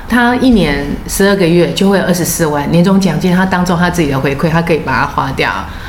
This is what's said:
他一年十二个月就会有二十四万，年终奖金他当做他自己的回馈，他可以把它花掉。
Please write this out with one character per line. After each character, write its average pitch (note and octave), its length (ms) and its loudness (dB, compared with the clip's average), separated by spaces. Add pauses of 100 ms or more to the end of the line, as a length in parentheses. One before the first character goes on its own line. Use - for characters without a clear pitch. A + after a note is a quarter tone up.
他 A#3+ 300 2
一 C4 140 4
年 D3 340 2 (220)
十 G3 200 0
二 G3+ 80 4
个 F#3+ 100 2
月 E3 280 2
就 G3 160 2
会 G3 80 2
有 F3 80 0
二 F3+ 80 0
十 F3 100 -2
四 E3 220 -2
万， D3 260 -2
年 E3+ 120 4
终 F#3+ 160 4
奖 E3+ 200 0
金 F3+ 160 0
他 F#3+ 100 2
当 F3+ 200 0
做 F3 100 0
他 F3 140 0
自 E3+ 120 -2
己 D3 80 0
的 C3+ 100 -2
回 C#3 160 -2
馈， D#3+ 140 0
他 E3+ 120 0
可 E3+ 120 0
以 D3+ 40 0
把 C3 240 -2
它 C#3 40 0
花 C#3 260 -4
掉。 C3 180 -2 (400)